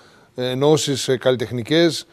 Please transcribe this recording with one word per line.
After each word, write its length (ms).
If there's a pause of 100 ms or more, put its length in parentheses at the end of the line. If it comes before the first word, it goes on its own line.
(340)
ε, 160
ενώσεις, 580
ε, 80
καλλιτεχνικές, 960